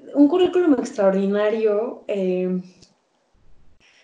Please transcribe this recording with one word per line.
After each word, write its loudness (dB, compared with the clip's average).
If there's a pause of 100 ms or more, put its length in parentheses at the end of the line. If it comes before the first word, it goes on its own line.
(140)
un 6
currículum 2
extraordinario, -2
eh, -2 (1400)